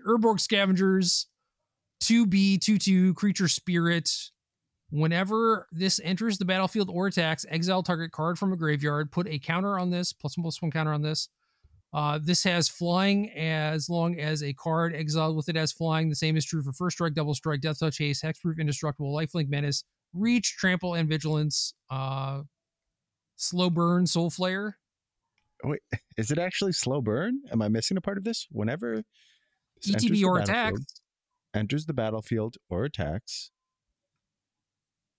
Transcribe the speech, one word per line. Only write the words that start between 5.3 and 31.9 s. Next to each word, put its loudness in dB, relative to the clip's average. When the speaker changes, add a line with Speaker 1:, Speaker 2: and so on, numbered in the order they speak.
Speaker 1:
this 0
enters -2
the -2
battlefield 0
or 0
attacks, 0
exile 0
target -2
card -2
from 0
a -6
graveyard, 0
put -2
a -4
counter -2
on 0
this, -2
plus -8
one -4
plus -6
one -2
counter 0
on -2
this. -4
Uh, 0
this 2
has 2
flying 2
as -2
long 0
as -2
a -4
card 0
exiled 0
with -4
it 0
has 0
flying. 0
The 0
same 0
is 0
true -4
for -6
first -4
strike, -2
double 0
strike, -4
death -2
touch, -2
haste, -2
hexproof, -4
indestructible, -2
lifelink, -2
menace, -2
reach, 0
trample, 0
and 0
vigilance. 0
Uh, -6
slow 0
burn, 4
soul 2
flare. -4
Speaker 2:
Wait, -4
<laughs> -10
is -2
it 2
actually -2
slow 0
burn? 0
Am 2
I 0
missing 0
a -2
part -4
of -6
this? -4
Whenever -4
this -4
Speaker 1:
E 2
T 2
B 4
Speaker 2:
enters 4
the 4
Speaker 1:
or 4
Speaker 2:
battlefield, 0
Speaker 1:
attacks. -12
Speaker 2:
enters -2
the -6